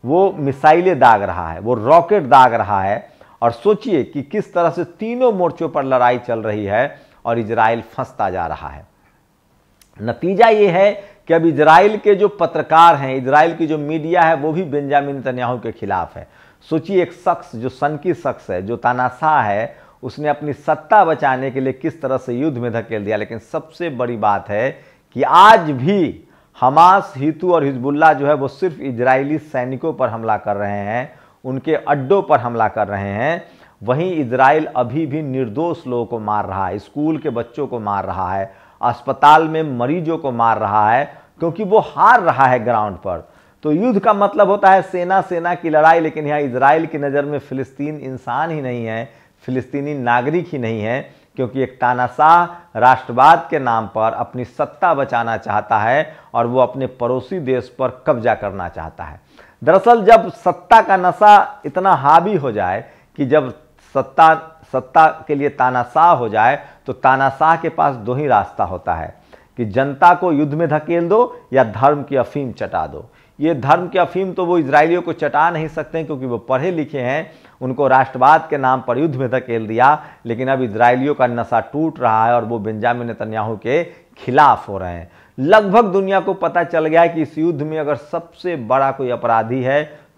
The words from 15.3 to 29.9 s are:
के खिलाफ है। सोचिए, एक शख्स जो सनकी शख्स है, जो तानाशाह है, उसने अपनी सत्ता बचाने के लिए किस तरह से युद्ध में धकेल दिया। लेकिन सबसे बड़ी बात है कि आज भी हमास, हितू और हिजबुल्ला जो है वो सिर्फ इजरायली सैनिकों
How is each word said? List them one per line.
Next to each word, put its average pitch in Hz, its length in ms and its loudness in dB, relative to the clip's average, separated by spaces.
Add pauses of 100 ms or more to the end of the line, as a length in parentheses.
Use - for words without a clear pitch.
के 110 140 -10
खिलाफ 95 440 -6
है। 78 120 -18 (420)
सोचिए, 175 320 -2
एक 175 100 -6
शख्स - 440 -6
जो 117 120 -8
सनकी 147 460 -4
शख्स - 360 -8
है, 95 160 -6
जो 113 100 -6
तानाशाह 127 680 -4
है, 107 340 -4 (260)
उसने 147 260 -8
अपनी 147 240 -6
सत्ता 165 520 0
बचाने 135 460 -2
के 127 100 -6
लिए 131 120 -4
किस 135 300 -8
तरह 131 140 -4
से 127 160 -8
युद्ध 131 260 -4
में 120 140 -6
धकेल 110 320 -6
दिया। 107 120 -4
लेकिन 107 220 -8
सबसे - 500 -10
बड़ी 120 280 -6
बात 104 320 -2
है 117 300 -4 (340)
कि 160 100 -4
आज 185 380 8
भी 151 640 -2 (360)
हमास, 175 560 4
हितू 151 380 -2
और 156 100 2
हिजबुल्ला 143 480 2
जो 139 140 -2
है 151 80 2
वो 139 140 -4
सिर्फ 165 320 -6
इजरायली 131 580 -2
सैनिकों 135 540 -6